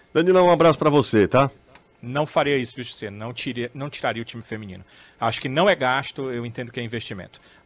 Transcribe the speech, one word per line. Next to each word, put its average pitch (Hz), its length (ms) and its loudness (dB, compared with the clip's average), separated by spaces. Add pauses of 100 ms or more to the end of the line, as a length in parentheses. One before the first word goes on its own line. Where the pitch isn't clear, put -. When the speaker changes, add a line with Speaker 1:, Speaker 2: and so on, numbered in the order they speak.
(140)
Speaker 1:
Danilão, 180 340 6
um 180 40 8
abraço 160 280 6
pra 151 100 4
você, 117 380 4
tá? 135 240 2 (500)
Speaker 2:
Não 135 240 -4
faria 143 320 0
isso, 123 180 -6
viu, 123 80 -12
José? 113 260 -10
Não 107 240 -12
tire-, 120 400 -8
não 143 160 -10
tiraria 117 320 -4
o 113 40 -8
time 117 180 -14
feminino. 98 400 -12 (360)
Acho 113 220 -2
que - 60 -6
não 156 220 2
é 185 60 4
gasto, 131 560 -4
eu 120 140 -6
entendo 117 260 -12
que - 80 -10
é 120 40 -6
investimento. 110 560 -10 (260)